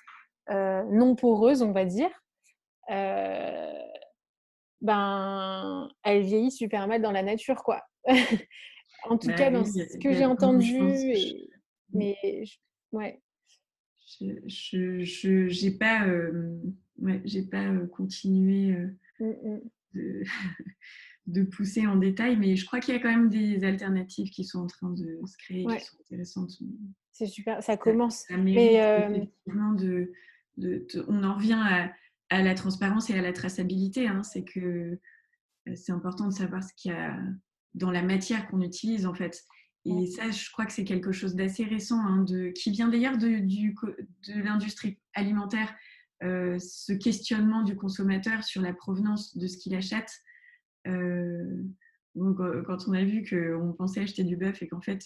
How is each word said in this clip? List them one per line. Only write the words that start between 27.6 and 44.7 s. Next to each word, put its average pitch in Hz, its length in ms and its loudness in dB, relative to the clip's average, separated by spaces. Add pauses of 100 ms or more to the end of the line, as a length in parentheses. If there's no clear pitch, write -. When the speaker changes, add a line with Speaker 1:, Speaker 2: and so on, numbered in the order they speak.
Speaker 2:
ça, 208 40 0
Speaker 1:
commence. 226 500 2
Speaker 2:
ça 180 100 -4
Speaker 1:
Mais, 190 160 4
Speaker 2:
mérite 226 260 10
Speaker 1:
euh, 214 360 6
Speaker 2:
effectivement 202 580 -2
de, 180 380 0 (460)
de, 185 360 -4
de, - 140 -4
on 202 160 2
en 196 120 2
revient 220 260 2
à, 180 300 2 (380)
à 185 140 2
la 185 120 4
transparence 196 540 0
et 196 80 0
à 185 40 2
la 180 120 -2
traçabilité, 190 720 -2
hein, 196 160 -2
c'est 190 200 -8
que, 180 560 -6 (680)
euh, - 80 -8
c'est - 160 -8
important 180 360 -4
de 190 60 0
savoir 185 300 -4
ce - 120 -14
qu'il - 160 -8
y 170 40 -4
a 160 220 -6 (560)
dans 185 180 -2
la 180 120 0
matière 196 440 0
qu'on 190 140 -2
utilise, 196 440 -2
en 180 80 -2
fait. 175 300 -8 (420)
Et 180 60 -2
Speaker 1:
Ouais. 180 160 2
Speaker 2:
ça, 220 240 -6
je - 200 -8
crois 220 140 -4
que 214 80 -8
c'est 202 120 -4
quelque 185 260 -2
chose 185 240 -2
d'assez 190 280 0
récent, 220 360 0
hein, 190 240 4
de, 185 260 0
qui 202 220 -2
vient 226 160 2
d'ailleurs 240 320 4
de, 220 200 4
du 202 360 2
co-, 220 120 -6 (400)
de 208 140 -4
l'industrie 214 580 -2 (140)